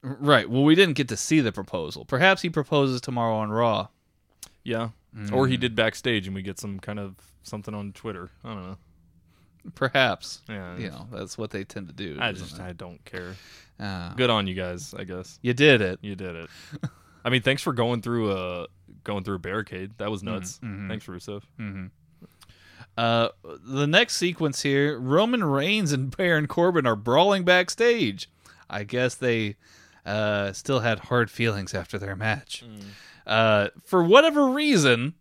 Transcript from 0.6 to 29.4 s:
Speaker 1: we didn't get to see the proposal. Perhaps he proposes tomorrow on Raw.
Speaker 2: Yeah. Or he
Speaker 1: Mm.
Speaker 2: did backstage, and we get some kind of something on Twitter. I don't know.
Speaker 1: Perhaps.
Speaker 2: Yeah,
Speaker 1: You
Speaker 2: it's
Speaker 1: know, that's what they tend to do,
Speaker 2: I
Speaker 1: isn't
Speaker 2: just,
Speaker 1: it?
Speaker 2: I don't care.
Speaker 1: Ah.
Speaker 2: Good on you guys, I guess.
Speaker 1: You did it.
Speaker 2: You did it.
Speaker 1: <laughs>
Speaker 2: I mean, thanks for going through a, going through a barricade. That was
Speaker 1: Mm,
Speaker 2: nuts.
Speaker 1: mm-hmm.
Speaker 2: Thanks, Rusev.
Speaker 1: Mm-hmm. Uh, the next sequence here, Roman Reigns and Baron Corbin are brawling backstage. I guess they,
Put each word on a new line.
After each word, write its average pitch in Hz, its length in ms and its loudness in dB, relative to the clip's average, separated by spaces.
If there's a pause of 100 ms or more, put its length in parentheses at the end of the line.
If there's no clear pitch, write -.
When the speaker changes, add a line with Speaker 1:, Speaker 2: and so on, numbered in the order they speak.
Speaker 1:
we 156 120 10
didn't 180 200 6
get 131 140 -2
to 110 80 -4
see 156 240 2
the 113 100 2
proposal. 85 540 -8
Perhaps 180 380 2
he 175 60 -2
proposes 139 520 0
tomorrow 117 340 -2
on 107 140 -2
Raw. 107 380 0 (760)
Speaker 2:
Yeah. 113 260 -4 (440)
Or 131 140 4
he 127 100 2
Speaker 1:
Mm. 120 40 -2
Speaker 2:
did 120 140 -2
backstage, 110 500 0
and 95 100 -8
we 98 60 -8
get 95 180 -8
some 98 200 -8
kind 104 200 -10
of 98 160 -10 (280)
something 107 300 -12
on 101 180 -8
Twitter. 95 380 -12 (160)
I 113 80 -10
don't 95 100 -12
know. 95 140 -12 (960)
Speaker 1:
Perhaps. 131 760 -2
Speaker 2:
Yeah, 92 300 -10
Speaker 1:
You 113 100 -8
Speaker 2:
it's 73 80 -10
Speaker 1:
know, 104 160 -16
that's 98 280 -12
what 107 100 -6
they 98 140 -8
tend 98 240 -12
to 73 60 -18
do, 90 260 -8
Speaker 2:
I 117 100 -2
Speaker 1:
isn't 92 180 -8
Speaker 2:
just, 73 120 -16
Speaker 1:
it? 95 40 -12
Speaker 2:
I 90 100 -10
don't 87 300 -16
care. 92 320 -12 (440)
Speaker 1:
Ah. 92 360 -8
Speaker 2:
Good 123 140 2
on 107 160 2
you 92 80 -6
guys, 90 400 -8
I 98 120 -12
guess. 90 360 -14
Speaker 1:
You 123 140 0
did 135 260 6
it. 92 220 -2
Speaker 2:
You 101 120 -10
did 87 200 -12
it. 82 140 -14 (340)
Speaker 1:
<laughs> - 420 -14
Speaker 2:
I 120 60 0
mean, 127 100 2
thanks 135 220 0
for 151 100 0
going 117 300 0
through 113 280 0
a, 90 360 -6 (360)
going 101 200 -4
through 98 120 -4
a 90 40 -6
barricade. 98 580 -8
That 104 140 -4
was 98 100 -6
Speaker 1:
Mm, 101 40 -14
Speaker 2:
nuts. 92 380 -8
Speaker 1:
mm-hmm. 101 240 -10
Speaker 2:
Thanks, 107 200 -10
Rusev. 98 340 -12 (180)
Speaker 1:
Mm-hmm. 98 260 -10 (1120)
Uh, 117 320 2 (140)
the 131 440 -4
next 202 280 2
sequence 165 460 -2
here, 139 360 2
Roman 190 460 2
Reigns 156 480 2
and 131 240 -2
Baron 165 320 2
Corbin 170 380 2
are 113 100 4
brawling 165 480 4
backstage. 180 840 2 (400)
I 104 140 -8
guess 123 320 -2
they, 113 420 0 (480)